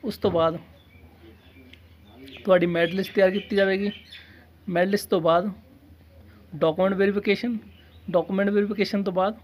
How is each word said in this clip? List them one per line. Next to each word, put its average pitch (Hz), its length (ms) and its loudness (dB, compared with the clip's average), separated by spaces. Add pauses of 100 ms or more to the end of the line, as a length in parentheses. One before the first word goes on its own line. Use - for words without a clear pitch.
ਉਸ 226 140 -6
ਤੋਂ 220 140 0
ਬਾਅਦ 165 260 0 (1900)
ਤੁਹਾਡੀ 180 220 4
merit 170 300 0
list 190 200 -4
ਤਿਆਰ 190 160 4
ਕੀਤੀ 202 240 -6
ਜਾਵੇਗੀ। 196 360 2 (760)
Merit 180 200 2
list 196 200 -2
ਤੋਂ 185 120 2
ਬਾਅਦ 170 280 2 (1040)
document 165 380 2
verification, 202 640 0 (540)
document 190 380 0
verification 202 540 -2
ਤੋਂ 185 100 -4
ਬਾਅਦ 196 300 -2